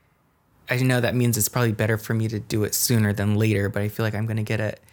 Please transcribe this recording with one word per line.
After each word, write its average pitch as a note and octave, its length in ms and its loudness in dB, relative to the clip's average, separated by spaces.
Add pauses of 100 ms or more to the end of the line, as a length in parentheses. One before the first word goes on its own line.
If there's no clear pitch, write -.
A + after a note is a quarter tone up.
(680)
I B2 80 0
know B2+ 240 2
that A#2 140 0
means A#2+ 220 2
it's G#2 120 0
probably A#2+ 220 2
better A2 260 0
for - 160 -4
me A2 140 0
to G#2+ 120 -4
do G#2+ 240 -2
it - 120 -4
sooner A2 380 2
than G#2 220 0
later, G#2 340 2
but G#2 120 -2
I G#2 80 -2
feel A2+ 160 -4
like G#2+ 100 -2
I'm A2 120 -4
gonna A2 160 -2
get G#2+ 180 -2
it. - 180 -6 (140)